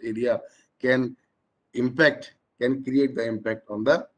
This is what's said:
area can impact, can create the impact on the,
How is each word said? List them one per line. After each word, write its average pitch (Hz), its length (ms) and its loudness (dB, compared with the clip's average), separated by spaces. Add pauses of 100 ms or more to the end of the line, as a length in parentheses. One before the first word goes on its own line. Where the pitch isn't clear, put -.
area 113 380 0 (400)
can 127 360 0 (580)
impact, 131 580 2 (280)
can 135 220 0
create 131 320 0
the 113 100 -4
impact 110 460 -6
on 107 140 -6
the, 151 340 2